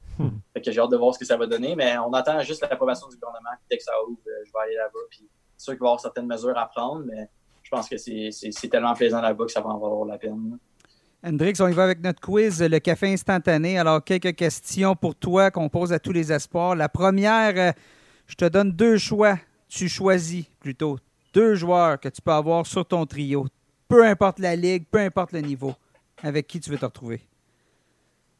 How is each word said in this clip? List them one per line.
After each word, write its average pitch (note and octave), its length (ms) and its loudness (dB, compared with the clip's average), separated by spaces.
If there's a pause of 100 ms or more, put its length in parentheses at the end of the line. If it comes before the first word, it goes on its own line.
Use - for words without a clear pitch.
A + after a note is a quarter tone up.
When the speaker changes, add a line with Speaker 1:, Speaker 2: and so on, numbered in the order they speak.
(180)
Speaker 1:
Hmm. A2+ 220 -4 (140)
Speaker 2:
fait - 80 -8
que A#2 100 -4
j'ai A2 80 -2
hâte A#2+ 100 2
de B2 80 4
voir A#2+ 160 4
ce - 60 -14
que B2+ 60 -12
ça A#2+ 120 2
va A#2 80 -2
donner, A#2+ 300 -2
mais B2 220 0
on A#2 160 -4
attend D3 280 0
juste D3+ 200 -8
l'approbation B2+ 460 -2
du B2+ 80 -20
gouvernement. A#2 440 -14
Puis - 100 -20
dès A#2+ 80 -2
que - 60 -10
ça A#2+ 80 -8 (160)
ouvre, A#2 200 -12
euh, A2 180 -12
je - 60 -20
vais A2 140 -6
aller A2 100 -6
là-bas. A2 240 -6 (100)
Puis - 200 -20 (260)
c'est - 100 -20
sûr C#3 80 -8
qu'il B2+ 80 -12
va B2+ 40 0
y B2 40 4
avoir - 120 2
certaines A#2+ 260 -8
mesures A#2+ 300 -4
à A2+ 100 -2
prendre, C#3 380 -6
mais A2 240 -14 (340)
je - 60 -20
pense A#2+ 180 -6
que - 100 -8
c'est, G#2+ 340 -10
c'est, G#2+ 200 -12
c'est - 160 -12
tellement A#2+ 260 2
plaisant A#2 280 0
là-bas A2 240 0
que A#2 60 -6
ça A2 100 -4
va A2 80 -6
en G#2 100 -6
valoir G#2+ 260 -4
la G#2 120 -10
peine. A2 400 -10 (680)
Speaker 3:
Hendrix, E3 380 0
on F#3 60 4
y F3 60 2
va F3+ 100 2
avec F#3 180 0
notre F3+ 180 -4
quiz, G3 420 0
le D#3+ 180 4
café F#3+ 340 0
instantané. F3 640 0
Alors, D#3+ 260 4
quelques F#3 320 -2
questions F#3+ 600 0
pour D#3+ 200 -4
toi F#3+ 360 2
qu'on D#3+ 180 -2
pose F3 240 -2
à D#3 60 2
tous F3+ 140 -4
les D#3+ 180 0
espoirs. E3+ 440 0
La D3+ 140 0
première, G3 680 2
euh, F3+ 140 4 (560)
je - 80 -20
te F3+ 100 0
donne F#3+ 260 4
deux A3 260 6
choix. G#3 400 2 (320)
Tu - 180 -6
choisis F3+ 580 0 (140)
plutôt C#3 380 -6 (360)
deux A3 220 6
joueurs E3+ 440 2
que C#3+ 100 -8
tu - 120 -14
peux E3+ 100 0
avoir D#3 340 2
sur F3+ 200 -4
ton E3+ 200 0
trio. C#3 400 -4 (440)
Peu A#3 160 10
importe G3 340 2
la F3+ 160 0
ligue, F3+ 340 0
peu G#3+ 100 2
importe F#3+ 340 -2
le E3 80 -6
niveau. C3+ 320 -6 (500)
Avec D3+ 240 -4
qui F3 120 -10
tu - 100 -12
veux C#3+ 80 -6
te C3 80 -6
retrouver ? A#2 360 -10 (1200)